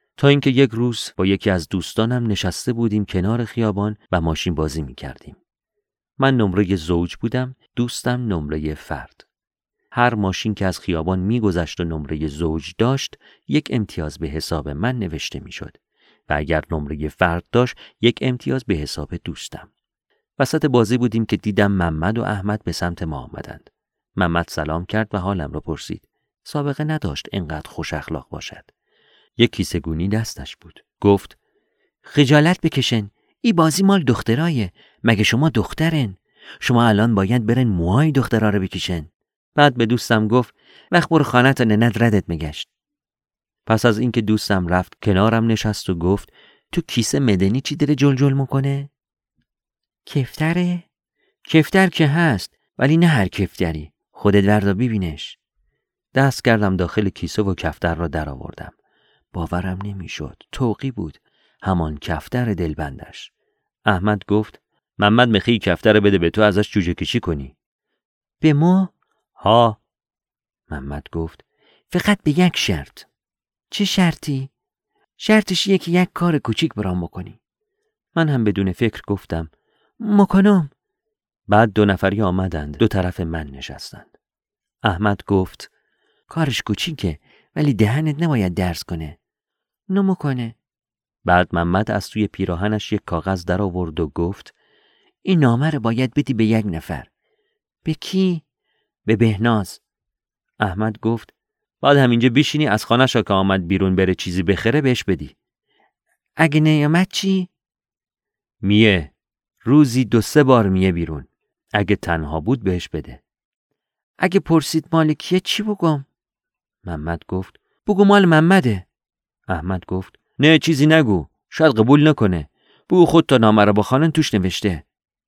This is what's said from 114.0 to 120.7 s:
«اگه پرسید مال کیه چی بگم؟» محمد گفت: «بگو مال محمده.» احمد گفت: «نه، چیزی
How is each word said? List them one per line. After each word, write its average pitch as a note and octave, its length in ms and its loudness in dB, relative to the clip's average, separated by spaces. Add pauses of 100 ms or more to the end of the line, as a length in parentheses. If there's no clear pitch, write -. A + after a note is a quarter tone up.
«اگه F#3 220 0
پرسید D#3+ 520 0
مال D#3+ 220 2
کیه F3+ 260 -2
چی - 240 -4
بگم؟» E3+ 420 -2 (760)
محمد E2+ 440 -8
گفت: - 320 -8 (280)
«بگو G3+ 180 6
مال G3+ 200 8
محمده.» D#3+ 640 4 (600)
احمد F2+ 380 -4
گفت: - 340 -8 (200)
«نه، D#3 200 6
چیزی D3 280 2